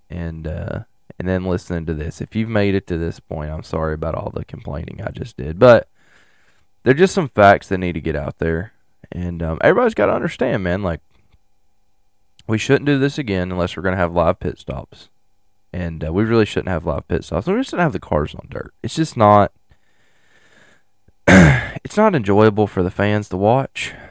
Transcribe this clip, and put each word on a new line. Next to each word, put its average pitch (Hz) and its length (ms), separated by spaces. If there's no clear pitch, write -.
and, 82 380
uh, 82 320
and 87 80
then 92 180
listening 87 400
to 82 80
this. 78 280
If - 140
you've 110 140
made 104 240
it 98 140
to 87 100
this 82 220
point, 76 320
I'm 78 120
sorry 80 300
about 78 220
all - 160
the - 140
complaining - 580
I - 80
just - 260
did, 80 220
but 117 280
they're 131 100
just 180 200
some 165 140
facts 101 420
that 92 100
need 90 140
to 80 80
get 78 140
out 73 240
there. 82 340
And, 87 320
um, 80 180
everybody's 220 320
gotta - 200
understand, 170 500
man, 92 200
like, 85 180
we 110 100
shouldn't 131 280
do 143 120
this 139 200
again 95 340
unless 90 240
we're 82 80
gonna 92 140
have 87 160
live 87 260
pit - 180
stops. - 520
And, 85 320
uh, 78 100
we 98 100
really 113 220
shouldn't - 240
have 85 160
live 76 220
pit - 160
stops. - 240
We 208 160
shouldn't - 180
have 156 120
the 92 60
cars 78 340
on - 160
dirt. - 320
It's - 140
just 156 220
not, 104 340
<clears throat> - 0
it's 165 680
not 214 180
enjoyable 104 520
for - 140
the 90 100
fans 104 380
to 92 80
watch. 110 560